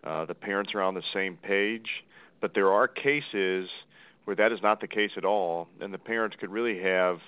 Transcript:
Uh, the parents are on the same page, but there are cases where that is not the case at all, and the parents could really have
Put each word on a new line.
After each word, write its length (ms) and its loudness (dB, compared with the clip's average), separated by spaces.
Uh, 220 -4
the 100 -8
parents 380 -2
are 80 0
on 140 2
the 80 -6
same 240 -2
page, 500 0
but 120 -4
there 180 4
are 180 4
cases 800 0
where 100 -4
that 160 4
is 100 -4
not 200 4
the 60 -8
case 280 0
at 80 -8
all, 460 0
and 140 -8
the 60 -8
parents 380 -2
could 120 -8
really 320 -2
have 460 2